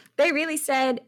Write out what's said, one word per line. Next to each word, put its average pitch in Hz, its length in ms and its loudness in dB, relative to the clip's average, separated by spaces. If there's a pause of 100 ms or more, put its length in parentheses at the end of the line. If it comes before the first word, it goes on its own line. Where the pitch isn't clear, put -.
(160)
They 320 160 2
really 311 240 -2
said, 262 520 0